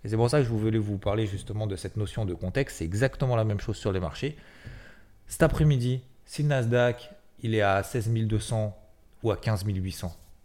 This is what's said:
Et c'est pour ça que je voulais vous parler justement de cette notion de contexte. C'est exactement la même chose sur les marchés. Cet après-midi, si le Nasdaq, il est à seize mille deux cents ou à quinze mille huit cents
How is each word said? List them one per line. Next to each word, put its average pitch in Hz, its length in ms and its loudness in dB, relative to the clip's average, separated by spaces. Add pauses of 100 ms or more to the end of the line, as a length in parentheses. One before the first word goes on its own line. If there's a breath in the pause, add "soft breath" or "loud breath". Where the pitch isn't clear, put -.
Et - 40 -8
c'est 110 80 0
pour 120 140 4
ça 147 80 4
que 135 60 6
je 117 60 0
voulais 110 280 2
vous 101 200 -2
parler 107 280 0
justement 101 400 -4
de 98 80 -2
cette - 220 -8
notion 107 280 -2
de 90 100 -2
contexte. 92 440 -4
C'est 87 60 -4
exactement 123 500 0
la 110 100 2
même 104 140 0
chose 104 180 -4
sur 107 140 -2
les 95 80 0
marchés. 87 380 -4 (880 loud breath)
Cet - 160 0
après-midi, 131 640 2 (200)
si - 180 -6
le 147 60 2
Nasdaq, 120 640 2 (300)
il 113 160 0
est 104 60 4
à 98 200 4
seize 110 260 -4
mille 113 200 2
deux 107 100 2
cents 107 400 -2 (460)
ou 110 80 2
à 90 40 0
quinze 104 280 0
mille 95 180 -2
huit 92 100 -4
cents 85 240 -8 (280)